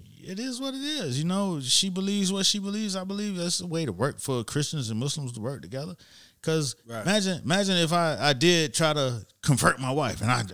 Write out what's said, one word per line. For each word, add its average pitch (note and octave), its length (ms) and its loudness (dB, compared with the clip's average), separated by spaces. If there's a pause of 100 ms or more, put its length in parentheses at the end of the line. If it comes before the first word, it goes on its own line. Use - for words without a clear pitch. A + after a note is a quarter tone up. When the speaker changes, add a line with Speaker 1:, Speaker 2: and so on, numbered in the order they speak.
(240)
Speaker 1:
it F#3 160 -10
is B3 200 -6
what C4+ 140 -6
it C4+ 100 -8
is. A3 360 -4
You D#3 60 0
know, F#3 360 0
she D#3+ 280 2
believes F#3+ 420 0
what G3 140 0
she - 140 2
believes. G3+ 360 -4
I F#3 80 -6
believe G3+ 320 -6
that's F3 240 -2
the F3+ 80 -10
way E3 180 -2
to A#2 60 -2
work A2 280 -2
for B2 240 -2
Christians C#3+ 460 -4
and A2 100 -2
Muslims C3+ 340 -4
to A2+ 80 -10
work B2 200 -6
together. C#3+ 340 -10 (460)
'Cause D#3 340 0 (120)
Speaker 2:
Right. A2+ 160 -8
Speaker 1:
imagine, F#3+ 400 0
imagine F#3+ 340 2
if E3 160 2
I, E3 260 2
I D3 140 4
did D#3 400 4
try D#3 200 2
to B2+ 320 -2 (180)
convert D3 360 6
my C3 120 -2
wife C3+ 300 0
and A2+ 100 2
I, A#2+ 120 2 (100)